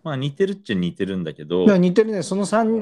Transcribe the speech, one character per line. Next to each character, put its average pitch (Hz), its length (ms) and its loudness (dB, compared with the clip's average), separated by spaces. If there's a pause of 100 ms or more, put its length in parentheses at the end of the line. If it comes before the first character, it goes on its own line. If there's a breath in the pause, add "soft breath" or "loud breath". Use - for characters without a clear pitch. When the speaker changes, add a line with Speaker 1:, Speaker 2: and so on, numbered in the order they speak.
Speaker 1:
ま 160 100 -8
あ、 139 40 -6
似 139 160 -4
て 190 140 0
る 196 60 -2
っ 190 100 -8
ち - 100 -6
ゃ - 40 0
似 87 180 -2
て 101 100 -4
る 95 120 -6
ん 90 80 -4
だ 76 100 -8
け 76 100 -16
ど。 87 200 0
Speaker 2:
い - 40 8
や、 202 100 6
似 180 160 2
て 220 100 4
る 220 80 -6
ね。 190 100 -4
そ 190 120 -6
の 196 120 -2
三、 220 220 2
Speaker 1:
う 226 140 0